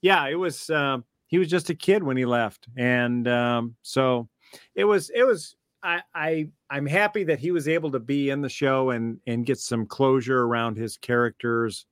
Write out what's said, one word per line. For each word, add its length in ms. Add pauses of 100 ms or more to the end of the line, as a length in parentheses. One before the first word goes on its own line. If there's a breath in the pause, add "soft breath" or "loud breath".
yeah, 260
it 60
was, 340
uh, 300 (300)
he 100
was 100
just 220
a 40
kid 280
when 160
he 80
left. 400 (100)
And, 500
um, 540
so 480 (460 loud breath)
it 100
was, 260
it 140
was, 320 (260)
I, 200 (120)
I, 340 (200)
I'm 180
happy 380
that 140
he 140
was 160
able 240
to 80
be 280
in 140
the 80
show 400
and, 360
and 200
get 120
some 280
closure 560
around 340
his 220
characters 920